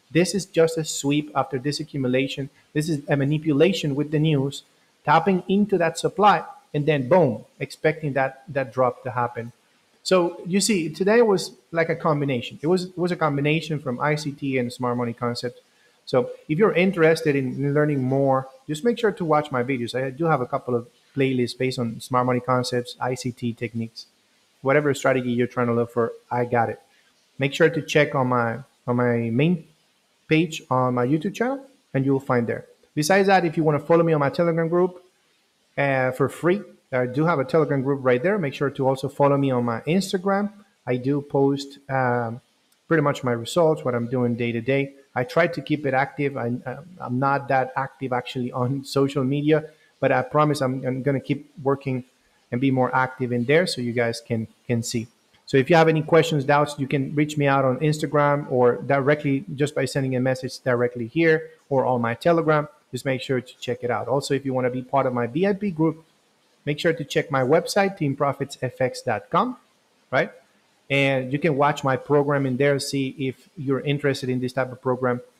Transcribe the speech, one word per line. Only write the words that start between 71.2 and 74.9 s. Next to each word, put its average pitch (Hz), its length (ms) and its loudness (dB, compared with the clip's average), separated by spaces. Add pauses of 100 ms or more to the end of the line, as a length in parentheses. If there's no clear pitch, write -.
you 147 80 -2
can 156 160 0
watch 147 280 0
my 131 140 0
program 143 480 0
in 127 120 -2
there, 143 220 2
see 135 380 -4
if 131 400 -8
you're 131 240 -2
interested 143 460 -2
in 127 120 -2
this 123 140 -4
type 127 180 -4
of 117 100 -16
program. 123 400 -2 (180)